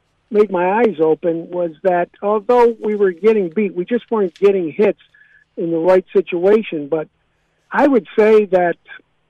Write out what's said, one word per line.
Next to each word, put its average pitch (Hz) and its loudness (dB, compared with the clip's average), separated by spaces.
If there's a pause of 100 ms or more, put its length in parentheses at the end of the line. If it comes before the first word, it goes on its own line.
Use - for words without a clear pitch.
(320)
made 208 2
my 185 0
eyes 208 0
open 165 -2
was 175 -6 (100)
that 175 0 (140)
although 220 2
we 214 -4
were 196 2
getting 196 0
beat, 175 -4
we 180 -6
just 240 -6
weren't 202 -2
getting 190 0
hits 190 -2 (560)
in 170 -6
the 165 -2
right 185 2
situation. 185 -2
But 151 -6 (600)
I 262 0
would 233 0 (100)
say 214 4
that 175 0 (540)